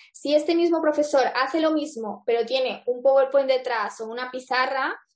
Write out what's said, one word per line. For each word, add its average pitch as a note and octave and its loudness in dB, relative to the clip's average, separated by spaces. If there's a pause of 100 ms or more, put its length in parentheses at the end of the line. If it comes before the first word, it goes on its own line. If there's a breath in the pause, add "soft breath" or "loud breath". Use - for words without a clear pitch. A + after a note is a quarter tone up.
(120 loud breath)
si C#4+ -2
este D4+ 4
mismo E4+ 2
profesor D4 2 (100)
hace C4+ 0
lo D#4 2
mismo, A#3 -6
pero A#3 2
tiene B3 -4
un B3 -4
PowerPoint C4+ 4
detrás B3 -2
o A3 -10
una B3 -10
pizarra, C4 -2 (220)